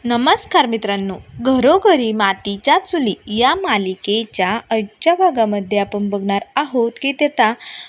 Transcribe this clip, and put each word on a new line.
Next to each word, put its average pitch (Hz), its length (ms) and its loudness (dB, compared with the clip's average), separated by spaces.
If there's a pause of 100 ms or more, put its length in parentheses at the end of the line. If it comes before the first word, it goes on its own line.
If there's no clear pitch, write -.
नमस्कार 277 580 2
मित्रांनो, 202 500 -4 (260)
घरोघरी 262 720 4
मातीच्या 202 680 0
चुली 262 340 -2 (160)
या 233 260 2
मालिकेच्या 208 920 -2 (240)
आजच्या 220 440 0
भागामध्ये 214 640 0
आपण 202 320 -2
बघणार 196 320 -2 (140)
आहोत 254 360 0 (100)
की 277 100 -2
तेथा 269 400 2 (380)